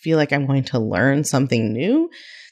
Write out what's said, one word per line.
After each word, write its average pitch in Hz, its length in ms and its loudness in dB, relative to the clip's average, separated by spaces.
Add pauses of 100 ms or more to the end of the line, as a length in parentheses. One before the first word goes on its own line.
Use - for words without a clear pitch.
feel 160 180 2
like 147 140 0
I'm 143 140 -2
going 135 180 0
to 127 140 -4
learn 113 440 0
something 127 500 0
new 240 380 0 (420)